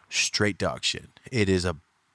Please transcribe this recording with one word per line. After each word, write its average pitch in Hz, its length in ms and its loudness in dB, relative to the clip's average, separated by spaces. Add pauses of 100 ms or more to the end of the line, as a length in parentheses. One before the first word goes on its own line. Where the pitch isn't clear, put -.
(100)
straight - 480 0
dog 73 260 -4
shit. - 240 -4 (220)
It 104 180 2
is 92 160 4
a 87 120 0 (380)